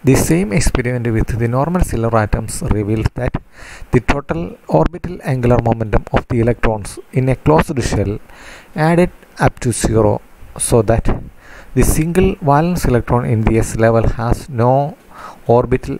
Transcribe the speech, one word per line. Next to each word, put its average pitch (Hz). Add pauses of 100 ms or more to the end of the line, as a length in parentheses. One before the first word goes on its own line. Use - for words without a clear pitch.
the 127
same 185
experiment 123
with 110
the 117
normal 147
silver 113
atoms 107
revealed 107
that - (500)
the 123
total 165 (100)
orbital 165
angular 123
momentum 113
of -
the 120
electrons 113 (120)
in 131
a 131
closed 151
shell 101 (560)
added 170 (280)
up -
to 120
zero, 110 (360)
so 120
that 113 (640)
the 127
single 160
valence 160
electron 120
in 113
the 110
S 113
level 113
has -
no 131 (520)
orbital 123